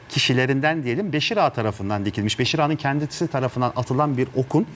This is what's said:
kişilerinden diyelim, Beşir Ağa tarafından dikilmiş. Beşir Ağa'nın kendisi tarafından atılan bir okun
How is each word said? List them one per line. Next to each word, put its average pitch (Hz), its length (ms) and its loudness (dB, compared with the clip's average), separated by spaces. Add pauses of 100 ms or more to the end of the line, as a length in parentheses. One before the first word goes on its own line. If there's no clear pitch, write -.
kişilerinden 135 760 2
diyelim, 147 280 -2
Beşir 151 240 -2
Ağa 160 140 4
tarafından 104 540 -2
dikilmiş. 104 340 0
Beşir 135 200 0
Ağa'nın 151 180 2
kendisi 147 520 -2
tarafından 127 480 0
atılan 131 400 0
bir 127 200 0
okun 131 400 2